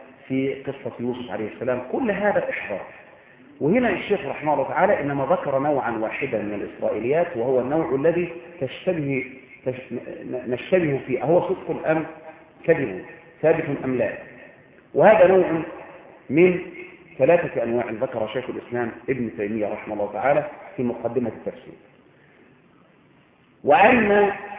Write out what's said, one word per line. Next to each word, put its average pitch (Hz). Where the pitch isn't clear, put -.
في 135
قصة 131
يوسف 123
عليه 107
السلام، 123
كل 247
هذا 196
إحراف. -
وهنا 220
الشيخ 180
رحمه 143
الله 135
تعالى 165
إنما 143
ذكر 160
نوعا 135
واحدا 110
من 104
الإسرائيليات، 110
وهو 123
النوع 156
الذي 170
تشتبه، 139
تش-، 127
نشتبه 143
فيه، 131
أهو 170
صدق 165
أم 160
كذب، 127
ثابت 156
أم 127
لا؟ 104
وهذا 185
نوع 170
من 175
ثلاثة 151
أنواع 117
ذكر 110
شيخ 123
الإسلام 120
ابن 123
تيمية 104
رحمه 104
الله 104
تعالى 135
في 131
مقدمة 120
التفسير. -
وأن 202